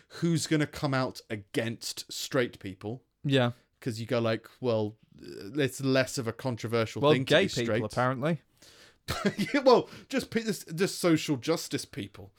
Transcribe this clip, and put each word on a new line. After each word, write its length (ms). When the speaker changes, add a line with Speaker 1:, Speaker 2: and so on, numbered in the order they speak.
Speaker 1:
"Who's 260
gonna 220
come 260
out 340
against 840
straight 480
people?" 420
Speaker 2:
Yeah. 280
Speaker 1:
'Cause 180
you 60
go 160
like, 260
"Well, 380
uh, 360
it's 220
less 380
of 100
a 60
controversial 640
Speaker 2:
Well, 120
Speaker 1:
thing 120
Speaker 2:
gay 240
Speaker 1:
to 80
be 60
Speaker 2:
people, 140
Speaker 1:
straight." 160
Speaker 2:
apparently. 500
Speaker 1:
<laughs> 180
Yeah, 60
well, 280
just 220
pe-, 140
just, 320
just 240
social 360
justice 480
people. 540